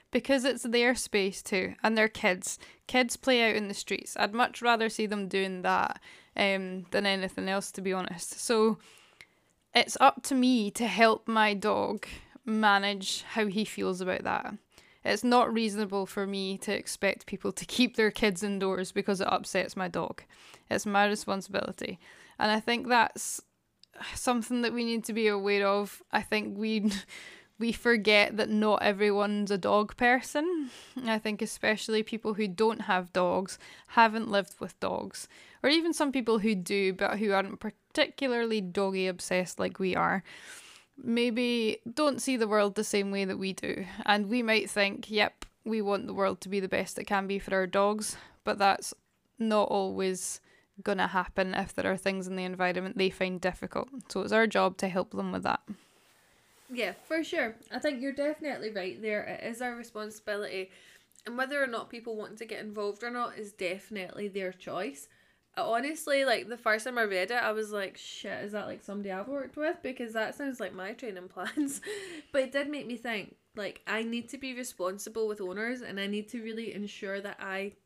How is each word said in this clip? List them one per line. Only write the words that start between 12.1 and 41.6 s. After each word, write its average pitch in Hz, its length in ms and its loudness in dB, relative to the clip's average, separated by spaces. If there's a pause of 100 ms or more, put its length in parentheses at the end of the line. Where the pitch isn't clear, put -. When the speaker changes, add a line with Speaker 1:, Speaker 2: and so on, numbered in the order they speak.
Speaker 1:
manage 202 800 2
how 220 220 0
he 208 200 0
feels 185 360 -2
about 180 220 -2
that. - 300 -2 (500)
It's 202 200 0
not 247 300 6
reasonable 202 520 0
for 196 220 -4
me 196 320 -4
to - 140 -4
expect - 520 -2
people 196 280 -4
to - 120 -10
keep - 300 2
their 214 160 4
kids 208 320 2
indoors 190 480 -2
because 196 280 0
it - 120 0
upsets - 440 -2
my 185 120 -4
dog. 170 340 -6 (480)
It's - 160 0
my 202 220 4
responsibility. 196 920 -4 (380)
And 214 140 2
I 220 80 2
think 233 280 -2
that's - 540 2 (720)
something 240 480 0
that 233 120 0
we 240 120 -2
need 233 200 -2
to 226 80 -6
be 220 140 2
aware 202 400 4
of. 202 440 0
I 214 100 2
think 208 360 -2
we, 214 340 0 (340)
<laughs> - 160 -20 (200)
we 233 100 0
forget 214 640 4
that 214 120 2
not 214 320 4
everyone's 202 720 2
a 202 60 2
dog 202 380 2
person. 277 720 2 (360)
I 220 140 0
think 214 220 -4
especially 214 640 0
people 214 300 -4
who 208 140 0
don't 220 340 2
have 185 320 0
dogs, 185 440 2 (300)
haven't 226 420 4
lived 202 300 0
with - 200 -10
dogs, 185 500 -4 (340)
or 247 60 4
even 320 240 4
some 285 180 0
people 233 280 2
who 214 160 2
do 190 360 0
but 196 280 0
who 208 120 2
aren't 190 280 0
particularly 233 1000 0
doggy 190 480 0
obsessed 180 520 -2
like 190 200 -2
we 185 160 0
are, 170 280 2 (720)
maybe 240 800 0 (160)